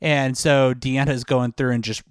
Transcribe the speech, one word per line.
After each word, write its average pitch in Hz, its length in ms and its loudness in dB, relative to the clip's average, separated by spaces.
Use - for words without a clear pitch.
And 139 360 0
so 135 360 4
Deanna's 131 520 -2
going 123 280 0
through 127 180 0
and 117 120 -2
just 113 280 -8